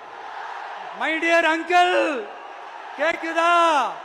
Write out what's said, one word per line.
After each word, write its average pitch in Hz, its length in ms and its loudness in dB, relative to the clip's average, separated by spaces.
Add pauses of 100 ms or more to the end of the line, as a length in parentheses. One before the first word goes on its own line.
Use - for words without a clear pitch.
(1000)
my 277 140 -2 (120)
dear 339 200 6 (100)
uncle, 349 380 4 (1040)
கேக்குதா? 330 560 0 (520)